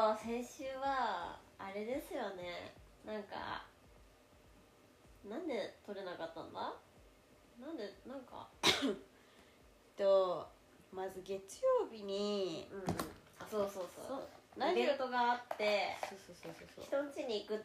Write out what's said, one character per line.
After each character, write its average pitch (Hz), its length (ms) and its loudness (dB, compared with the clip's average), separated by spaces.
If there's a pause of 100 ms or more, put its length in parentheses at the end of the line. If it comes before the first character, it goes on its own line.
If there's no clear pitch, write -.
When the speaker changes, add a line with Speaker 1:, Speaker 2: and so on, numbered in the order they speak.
(180)
Speaker 1:
先 233 260 -2
週 262 200 -10 (160)
は、 247 580 0 (220)
あ 196 160 -8
れ 208 100 -4
で 262 160 0
す 359 140 -6
よ 220 160 -2
ね。 175 420 -8 (320)
な 214 140 -6
ん 202 40 -6
か、 - 400 -6 (1700)
な 220 80 -6
ん 349 100 -4
で 226 280 -2 (100)
撮 208 80 -6
れ 196 100 -8
な 180 120 -6
か 165 100 -6
っ 160 80 -8
た 160 80 -8
ん - 100 -12
だ？ 233 220 -4 (880)
な 285 100 -10
ん 330 60 -6
で、 202 160 -6 (140)
な 247 80 -8
ん 277 60 -10
か。 - 340 -14
Speaker 2:
<coughs> - 80 -6
え - 40 4 (220)
っ 196 60 0 (1000)
と、 190 500 6 (440)
ま 190 180 -4
ず 185 140 -8
月 - 380 -8
曜 508 300 6
日 220 120 -10
に、 196 680 0
Speaker 1:
う 196 60 -8
ん - 20 -8
う 190 40 -8
ん。 - 20 -8 (520)
あ、 - 100 -12
そ 214 120 0
う 196 120 4
そ 190 100 -6
う - 20 -4 (120)
そ - 60 -12
う。 - 60 -10
Speaker 2:
そ 262 80 -4
う、 - 120 -6 (300)
ラ 320 160 4
ジ 349 60 4
オ - 60 6
Speaker 1:
イ - 20 4
ベ 285 80 6
ン - 20 -2
ト 262 120 0
が 240 240 6
あ - 20 0
っ - 220 -6
て、 208 380 2 (140)
Speaker 2:
そ 202 60 -10
う - 20 -10
そ 180 140 -16
う 175 40 -16
そ 165 140 -12
う 160 80 -10
そ - 60 -14
う - 40 -16 (100)
そ - 40 -10
う。 - 40 -12
Speaker 1:
人 277 180 2
ん 285 80 -6
家 302 160 -4
に 208 140 0
行 - 60 -10
く 214 100 0
っ - 80 -4